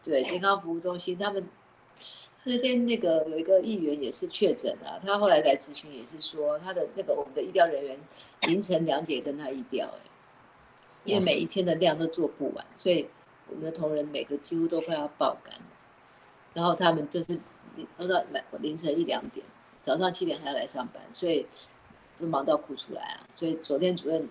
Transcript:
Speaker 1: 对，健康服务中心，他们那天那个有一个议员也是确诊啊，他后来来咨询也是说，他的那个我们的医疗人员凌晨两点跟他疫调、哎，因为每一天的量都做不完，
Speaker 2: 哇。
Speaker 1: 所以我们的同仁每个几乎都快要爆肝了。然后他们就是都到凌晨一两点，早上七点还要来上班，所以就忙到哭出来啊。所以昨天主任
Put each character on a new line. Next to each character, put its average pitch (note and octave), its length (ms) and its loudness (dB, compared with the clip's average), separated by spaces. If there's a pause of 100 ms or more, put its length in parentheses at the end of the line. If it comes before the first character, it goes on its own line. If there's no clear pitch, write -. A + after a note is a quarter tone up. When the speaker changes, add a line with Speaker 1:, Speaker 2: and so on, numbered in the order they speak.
Speaker 1:
对， C#3 220 2
健 F3 160 -2
康 G3 200 4
服 E3 120 -6
务 E3+ 80 -4
中 F3+ 180 -4
心， F3+ 200 -4
他 G3+ 120 0
们 F#3+ 160 -4 (960)
那 B3 120 0
天 B3 300 2
那 A#3 100 2
个 D#3+ 280 4
有 D#3+ 140 -4
一 E3 40 -2
个 F#3 180 6
议 A3 160 -2
员 D3 260 0
也 A#2 80 -2
是 - 160 -6
确 F3+ 280 2
诊 - 160 -2 (120)
啊， - 220 -12
他 G3+ 140 2
后 G#3 100 4
来 D#3 120 8
来 C#3 160 6
咨 C#3+ 180 -12
询 D3+ 160 -12
也 B2 140 -14
是 D#3 160 -14
说， D3+ 380 -2
他 F3+ 140 -8
的 F3 220 0
那 F#3+ 80 -6
个 D3+ 120 0
我 C#3+ 100 -2
们 - 100 -12
的 C#3+ 80 -2
医 - 100 -6
疗 F3 140 8
人 C#3+ 180 -2
员 C3+ 140 -10 (480)
凌 F3+ 160 4
晨 E3+ 240 2
两 D3+ 180 2
点 C3+ 180 0
跟 C#3+ 140 -4
他 D3 140 -8
疫 C3+ 200 -8
调、 G#2 160 -2
哎， G#1 140 -14 (1040)
因 G3+ 100 2
为 G3 80 6
每 F3+ 140 6
一 E3 100 0
天 F#3 180 0
的 E3+ 100 4
量 D#3+ 240 4
都 E3 80 0
做 D#3+ 220 0
不 - 240 -4
完， - 40 -10
Speaker 2:
哇。 - 80 -10 (100)
Speaker 1:
所 - 160 0
以 D#3+ 180 2 (400)
我 - 60 -12
们 D#3 100 -8
的 D#3+ 80 -4
同 D#3 220 -2
仁 D3 120 0
每 D3 180 -6
个 C#3+ 140 -6
几 E3+ 200 -4
乎 E3 100 2
都 E3 140 0
快 E3 120 -2
要 D3 140 -2 (100)
爆 C3 240 2
肝 - 120 -20
了。 - 120 -16 (880)
然 E3+ 120 0
后 E3+ 100 4
他 F3 180 6
们 D3 180 0
就 F3 120 -4
是 E3+ 160 -6 (600)
都 F3 80 -6
到 F3+ 160 2 (380)
凌 D3+ 160 -4
晨 D#3+ 220 -2
一 E3+ 60 2
两 - 260 -4
点， - 140 -12 (380)
早 C#3 140 0
上 F3+ 160 0
七 F3+ 120 -4
点 D3+ 140 -2
还 D3 120 -8
要 C#3+ 40 -4
来 - 120 -2
上 B2+ 220 -6
班， - 140 -16 (100)
所 F3+ 160 -4
以 D3+ 180 0 (760)
就 E3+ 60 -4
忙 C#3+ 180 0
到 D3+ 120 4
哭 C#3 200 -6
出 - 160 -12
来 - 100 -8
啊。 - 180 -12 (140)
所 E3 140 -4
以 D#3+ 80 0
昨 D3 220 -2
天 F3+ 180 2
主 D#3 140 -4
任 D#3+ 200 0